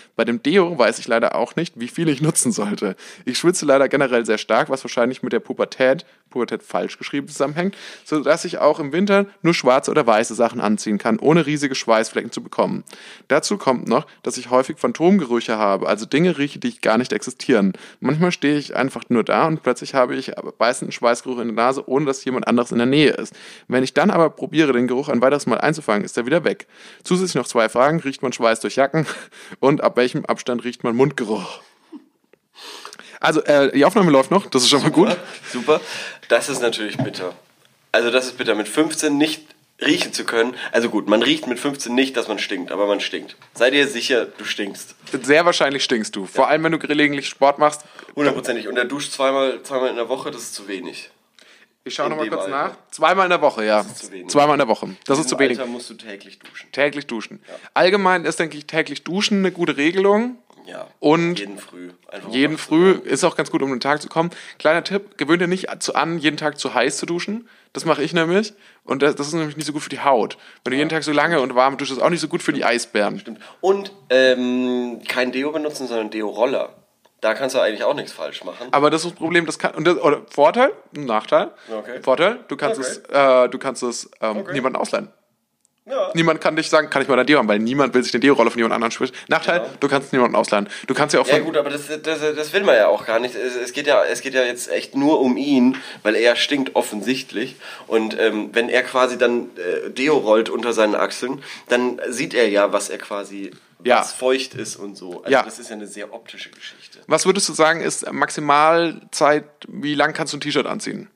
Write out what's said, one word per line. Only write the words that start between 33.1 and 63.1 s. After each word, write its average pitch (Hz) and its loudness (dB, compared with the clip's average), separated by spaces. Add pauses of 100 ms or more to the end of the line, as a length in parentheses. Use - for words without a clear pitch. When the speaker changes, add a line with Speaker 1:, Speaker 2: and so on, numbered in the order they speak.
Speaker 1:
Also, 156 2
äh, 143 6
die 139 6
Aufnahme 185 6
läuft 135 6
noch, 196 2
das 127 2
ist 123 4
schon 139 4
mal 156 2
gut. 170 6
Speaker 2:
Super, 175 -2 (580)
super. - -4 (480)
Das 120 2
ist 127 -4
natürlich 113 -2
bitter. 95 -6 (600)
Also 120 2
das 127 2
ist 123 -12
bitter, 113 0
mit 104 -2
fünfzehn 156 0
nicht 156 -2 (380)
riechen 135 0
zu 107 -8
können. 120 0 (180)
Also 117 2
gut, 101 -2
man 110 4
riecht 147 0
mit 123 -4
fünfzehn 131 -6
nicht, 131 0
dass 117 -2
man 104 -4
stinkt, 90 -8
aber 101 0
man 101 0
stinkt. - -10 (180)
Sei 123 4
dir 143 2
sicher, 120 -2
du - -16
stinkst. - -8 (260)
Speaker 1:
Sehr 151 4
wahrscheinlich 143 0
stinkst 110 -2
du, 95 -8
vor - 0
Speaker 2:
Ja. 120 0
Speaker 1:
allem 160 2
wenn 165 2
du 160 -2
gelegentlich 147 0
Sport 139 2
machst. 151 2 (320)
Speaker 2:
Hundertprozentig. 127 -2
Und 123 -4
er 123 2
duscht 139 -6
zweimal, 135 0
zweimal 131 -2
in 107 -6
der 113 -4
Woche, 131 -4
das 120 -14
ist - -14
zu 101 -14
wenig. 90 -10 (760)
Speaker 1:
Ich 127 -10
schau 151 -4
Speaker 2:
In 151 -2
Speaker 1:
noch 156 -4
mal 156 -4
Speaker 2:
dem 110 -4
Speaker 1:
kurz 156 -4
Speaker 2:
Alter. 101 -6
Speaker 1:
nach. 160 -4 (140)
Zweimal 180 2
in 180 -2
der 170 2
Woche, 135 2
ja. 107 4
Speaker 2:
Das 101 -6
ist - -16
zu - -18
wenig. - -14
Speaker 1:
Zweimal 143 4
in 135 2
der 131 2
Woche. 107 -2 (180)
Das 139 2
Speaker 2:
In 156 0
Speaker 1:
ist - -4
zu 151 -2
Speaker 2:
diesem - -6
Speaker 1:
wenig. 127 2
Speaker 2:
Alter 123 -8
musst 120 -12
du 113 -16
täglich 104 -20
duschen. - -20
Speaker 1:
Täglich 143 -2
duschen. 107 -10
Speaker 2:
Ja. - -18 (200)
Speaker 1:
Allgemein 185 4
ist, 156 -2
denke 151 -4
ich, 147 -16
täglich 151 -4
duschen 196 0
eine 190 2
gute 170 -2
Regelung. 196 2 (300)
Speaker 2:
Ja. - -16 (100)
Speaker 1:
Und 170 2
Speaker 2:
Jeden 101 -10
Früh. 90 -18 (200)
Einfach 98 -16
Speaker 1:
jeden 139 0
Speaker 2:
mal 151 -8
Speaker 1:
Früh - 4
Speaker 2:
so. - -8
Speaker 1:
ist - -2